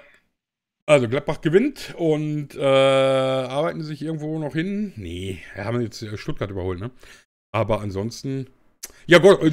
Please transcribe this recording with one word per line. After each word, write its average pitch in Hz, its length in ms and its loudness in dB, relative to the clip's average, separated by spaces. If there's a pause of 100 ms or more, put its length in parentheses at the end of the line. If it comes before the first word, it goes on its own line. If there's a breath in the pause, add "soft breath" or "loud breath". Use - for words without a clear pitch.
(880 soft breath)
Also 139 220 4
Gladbach 143 320 -4
gewinnt 208 560 0
und, 151 600 -2
äh, - 80 -10
arbeiten 135 1160 2
sich 151 200 -10
irgendwo 156 360 -6
noch 151 140 -6
hin. 196 440 -4
Nee, 92 460 -8 (120)
haben 113 260 -4
jetzt, 110 220 -6
äh, 107 140 -10
Stuttgart - 340 -6
überholt, 92 300 -6
ne? 113 100 -8 (640 loud breath)
Aber 107 280 0
ansonsten, 113 680 -6 (560 soft breath)
ja, 170 120 8
Gott, 170 240 8
äh, 156 100 4